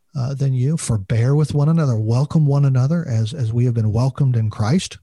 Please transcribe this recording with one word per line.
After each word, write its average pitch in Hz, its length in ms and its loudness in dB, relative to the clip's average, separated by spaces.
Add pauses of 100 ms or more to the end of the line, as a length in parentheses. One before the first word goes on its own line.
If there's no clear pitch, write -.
(180)
uh, 131 160 -4
than 135 200 -2
you. 131 240 0
Forbear 117 580 0
with 151 180 0
one 143 140 2
another. 156 300 2
Welcome 123 480 0
one 143 180 2
another 139 460 2
as, 113 240 -2
as 120 180 -4
we 120 140 0
have 123 80 0
been 110 180 0
welcomed 127 460 0
in 110 120 0
Christ, 110 540 -2